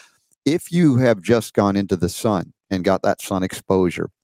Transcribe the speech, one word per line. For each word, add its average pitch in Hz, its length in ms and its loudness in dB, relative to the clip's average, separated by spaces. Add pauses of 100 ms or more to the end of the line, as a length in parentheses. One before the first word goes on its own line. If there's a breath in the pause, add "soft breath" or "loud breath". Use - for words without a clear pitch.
(440 loud breath)
If 156 260 -2
you 165 280 2
have 117 220 2
just 107 340 0
gone 101 200 2
into 98 220 -2
the 85 120 -2
sun - 440 -4 (180)
and 92 140 -4
got 95 180 0
that - 180 0
sun 95 220 -4
exposure, 90 680 -2 (140)